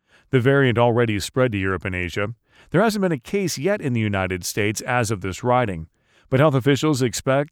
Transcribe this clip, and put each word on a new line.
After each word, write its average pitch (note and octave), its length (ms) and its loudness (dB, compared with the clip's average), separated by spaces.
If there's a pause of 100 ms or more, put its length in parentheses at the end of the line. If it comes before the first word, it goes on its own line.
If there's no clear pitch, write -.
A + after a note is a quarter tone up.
(320)
The C3 100 4
variant C3 360 4
already A#2 440 2
spread B2+ 320 0
to G2+ 40 -2
Europe F#2+ 280 -2
and F#2 100 -4
Asia. G2+ 400 -4 (360)
There F3+ 120 4
hasn't G#3+ 180 0
been F#3 120 0
a C#3+ 40 -2
case G3 400 -4
yet F#3+ 220 -2
in B2+ 140 -4
the A#2 80 0
United F#2+ 420 -2
States G#2+ 380 -4
as B2 300 -2
of G2 100 -4
this F#2+ 240 -8
writing, A2+ 420 0 (420)
but C3 120 2
health D3 140 4
officials C#3 460 2
expect C3 500 -2